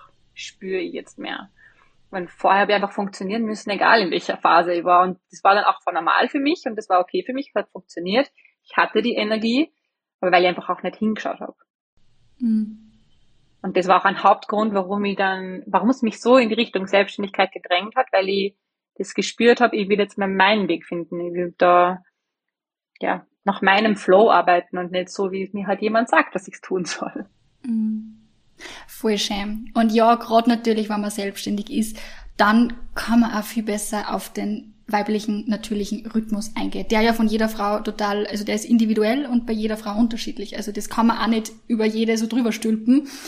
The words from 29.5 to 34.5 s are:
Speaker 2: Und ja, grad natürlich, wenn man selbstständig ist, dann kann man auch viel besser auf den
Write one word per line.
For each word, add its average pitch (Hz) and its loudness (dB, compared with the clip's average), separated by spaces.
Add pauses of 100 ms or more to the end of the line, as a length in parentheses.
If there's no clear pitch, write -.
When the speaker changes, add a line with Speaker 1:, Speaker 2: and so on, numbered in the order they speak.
Speaker 2:
Und 226 2
ja, 226 6
grad 226 2
natürlich, 220 0
wenn 208 -2
man 208 -4
selbstständig 202 -6
ist, 220 -4 (400)
dann 226 4 (220)
kann 233 2
man 220 2
auch 208 -2
viel 220 -6
besser 208 -4
auf - -8
den 208 -8 (140)